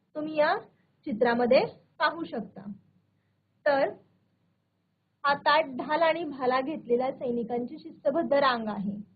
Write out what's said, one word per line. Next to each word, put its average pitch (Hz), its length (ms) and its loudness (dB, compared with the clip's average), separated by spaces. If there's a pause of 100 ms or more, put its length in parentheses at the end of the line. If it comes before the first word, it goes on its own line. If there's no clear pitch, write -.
(140)
तुम्ही 311 220 -6
या 320 220 2 (460)
चित्रामध्ये 247 600 4 (340)
पाहू 320 260 0
शकता. 208 480 -10 (960)
तर 285 240 2 (1300)
हातात 294 380 4
ढाल 277 400 -2
आणि 320 220 2
भाला 262 360 0
घेतलेल्या 254 520 -2
सैनिकांची 240 680 -6
शिस्तबद्ध 294 560 -2
रांग 247 340 2
आहे 208 280 -4 (200)